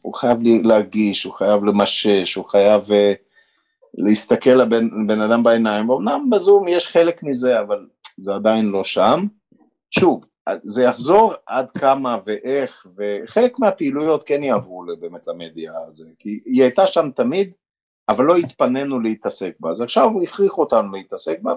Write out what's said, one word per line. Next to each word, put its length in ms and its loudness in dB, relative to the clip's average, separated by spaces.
הוא 120 -12
חייב 280 0
ל-, 260 4
להרגיש, 560 2
הוא 100 -10
חייב 300 2
למשש, 720 0
הוא 100 -8
חייב, 360 4
אה, 220 4
להסתכל 520 0
לבן, 380 4
לבן 180 -2
אדם 220 0
בעיניים, 460 2
ואומנם 400 -2
בזום 380 4
יש 200 0
חלק 360 0
מזה, 360 0
אבל 280 -6
זה 180 -6
עדיין 300 0
לא 180 -2
שם. 420 0
שוב, 340 0
זה 200 -2
יחזור 500 2
עד 260 -6
כמה 540 0
ואיך, 600 -6
וחלק 640 -2
מהפעילויות 680 -2
כן 160 -2
יעברו 400 -4
ל-, 120 -10
באמת 320 -16
למדיה 460 -14
הזה, 220 -20
כי 260 -10
היא 180 2
הייתה 240 4
שם 280 0
תמיד, 360 -2
אבל 160 2
לא 120 4
התפנינו 640 -2
להתעסק 600 -6
בה, 100 -8
אז 120 -6
עכשיו 420 0
הכריחו 380 -2
אותנו 300 0
להתעסק 500 -8
בה, 160 -4